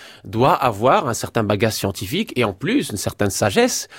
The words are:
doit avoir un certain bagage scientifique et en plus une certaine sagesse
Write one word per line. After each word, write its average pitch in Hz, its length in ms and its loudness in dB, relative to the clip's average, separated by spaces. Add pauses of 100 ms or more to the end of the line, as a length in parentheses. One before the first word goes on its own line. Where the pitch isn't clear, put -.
(240)
doit 117 300 2
avoir 135 520 2
un 117 80 -2
certain - 300 -2
bagage 107 300 0
scientifique 107 600 -4
et 123 80 0
en 104 100 0
plus 180 380 -2
une 104 60 -8
certaine 104 340 -2
sagesse 214 560 0 (120)